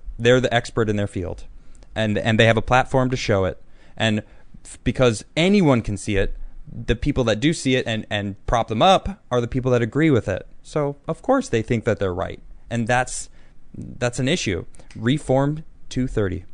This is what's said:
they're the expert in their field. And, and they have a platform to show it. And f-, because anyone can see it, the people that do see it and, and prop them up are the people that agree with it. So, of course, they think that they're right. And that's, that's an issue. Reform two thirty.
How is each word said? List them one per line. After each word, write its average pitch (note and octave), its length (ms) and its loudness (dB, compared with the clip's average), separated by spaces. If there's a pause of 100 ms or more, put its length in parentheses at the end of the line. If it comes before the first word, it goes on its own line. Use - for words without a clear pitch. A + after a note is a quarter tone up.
(180)
they're B2 220 6
the B2 120 0
expert A#2 360 0
in G#2 80 2
their G2+ 100 0
field. F2 380 -6 (500)
And, G#2+ 240 0
and A2 220 4
they A2+ 60 8
have A2+ 100 6
a B2 60 2
platform B2+ 480 2
to B2+ 60 -2
show G2+ 280 2
it. - 180 -4 (340)
And A2 260 0 (420)
f-, - 180 -18
because A#2+ 420 2 (120)
anyone E3 460 4
can G#2 140 -4
see G#2 200 -4
it, - 180 2 (320)
the A2+ 300 -2
people C3+ 280 0
that G#2+ 140 2
do D3 140 2
see C3 240 0
it B2+ 100 0
and, A2 240 -4
and G2+ 360 -4
prop A2+ 220 2
them A2+ 140 0
up F#3+ 480 2
are B2 100 2
the A#2 60 0
people B2+ 240 -2
that A#2+ 120 4
agree C#3 280 2
with A#2 160 2
it. - 200 -4 (160)
So, C#3+ 340 -4 (100)
of D#3+ 140 -6
course, - 300 0
they A2+ 100 0
think A2 240 -2
that G#2 140 0
they're F#2 160 -2
right. F2 260 -6 (300)
And A#2 180 -4
that's, B2 400 -2 (460)
that's - 440 -6
an C3 100 0
issue. A#2 360 -2 (320)
Reform C#3 680 0 (280)
two - 160 -2
thirty. F#2 480 -2